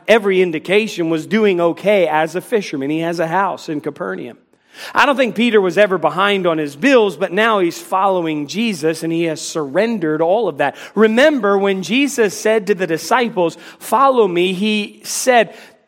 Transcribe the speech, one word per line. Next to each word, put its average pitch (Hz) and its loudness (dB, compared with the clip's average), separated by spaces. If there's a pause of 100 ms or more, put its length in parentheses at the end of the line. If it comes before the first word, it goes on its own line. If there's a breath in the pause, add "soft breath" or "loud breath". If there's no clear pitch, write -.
every 196 4
indication, 175 0
was 156 -2
doing 202 2
okay 170 2
as 156 0
a 180 -6
fisherman. 151 -4
He 160 -2
has 165 -4
a 165 -2
house 170 -4
in 151 -8
Capernaum. 147 -10 (560 loud breath)
I 233 4
don't 277 2
think 226 0
Peter 214 4
was 175 0
ever 190 4
behind 180 0
on 165 0
his 147 -6
bills, 208 2
but 170 -4
now 214 2
he's 170 -2
following 180 -2
Jesus 165 -2
and 165 -2
he 165 -2
has 151 -4
surrendered 160 -2
all 190 0
of 147 -6
that. 139 -2 (200 loud breath)
Remember 220 4
when 196 0
Jesus 233 0
said 214 0
to 208 0
the 180 -4
disciples, 185 0 (200 loud breath)
"Follow 247 2
me," 180 0
he 214 -4
said, - 0 (340 loud breath)